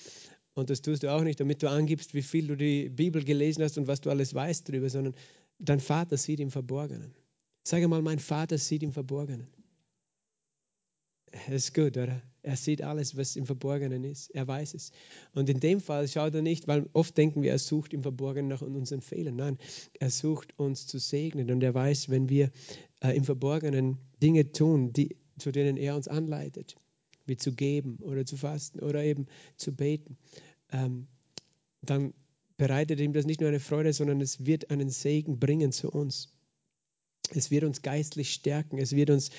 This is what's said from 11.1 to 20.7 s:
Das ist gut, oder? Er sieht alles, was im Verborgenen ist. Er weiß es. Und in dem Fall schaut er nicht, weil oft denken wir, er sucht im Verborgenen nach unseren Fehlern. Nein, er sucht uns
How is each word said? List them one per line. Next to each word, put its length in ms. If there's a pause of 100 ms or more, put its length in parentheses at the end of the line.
Das 360
ist 80
gut, 220
oder? 240 (220)
Er 140
sieht 260
alles, 340
was 200
im 100
Verborgenen 560
ist. 280
Er 180
weiß 260
es. 160 (420)
Und 160
in 120
dem 200
Fall 280
schaut 260
er 80
nicht, 240
weil 260
oft 240
denken 260
wir, 100
er 80
sucht 340
im 80
Verborgenen 460
nach 140
unseren 380
Fehlern. 360
Nein, 220 (420)
er 100
sucht 480
uns 300